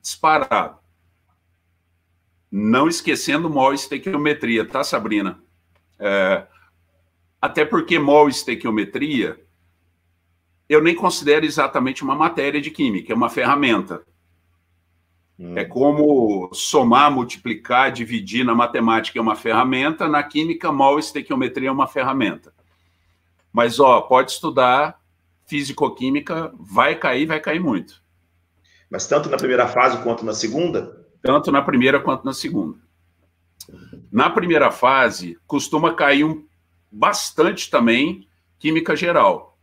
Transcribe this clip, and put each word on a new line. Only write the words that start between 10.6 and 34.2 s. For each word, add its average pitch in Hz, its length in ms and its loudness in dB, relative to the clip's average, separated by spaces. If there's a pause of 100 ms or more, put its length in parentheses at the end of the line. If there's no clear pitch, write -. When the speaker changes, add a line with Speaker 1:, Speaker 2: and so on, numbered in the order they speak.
Speaker 1:
eu 151 140 6
nem 170 120 4
considero 156 520 2
exatamente 135 580 -2
uma 135 120 -2
matéria 143 460 -2
de 147 80 -10
química, 110 440 -4
é - 20 0
uma 117 140 0
ferramenta. 123 760 0 (1400)
Speaker 2:
Hum. 87 180 -12
Speaker 1:
É 101 60 -6
como 131 920 2
somar, 135 560 4
multiplicar, 123 840 -2
dividir 113 520 -4
na 120 100 2
matemática 113 640 0
é 117 40 -4
uma 110 140 0
ferramenta, 131 720 0
na 147 140 0
química, 160 500 -4
mol 139 260 2
e - 20 0
estequiometria 135 680 -4
é - 20 -2
uma 135 160 0
ferramenta. 131 680 -4 (1000)
Mas, 117 280 0
ó, 127 220 6
pode 131 300 2
estudar, 135 680 0 (440)
físico-química 143 1120 -4
vai 117 380 -2
cair, 139 300 -2
vai 156 140 -4
cair 160 200 -4
muito. 127 420 -6 (880)
Speaker 2:
Mas 95 180 -8
tanto 151 220 0
na 135 80 -2
primeira 127 300 0
fase 123 340 0
quanto 117 220 -4
na 110 100 -6
segunda? 117 720 -6 (160)
Speaker 1:
Tanto 147 300 0
na 143 100 2
primeira 135 380 2
quanto 135 240 -4
na 135 100 -6
segunda. 98 460 -8 (1300)
Na 139 180 2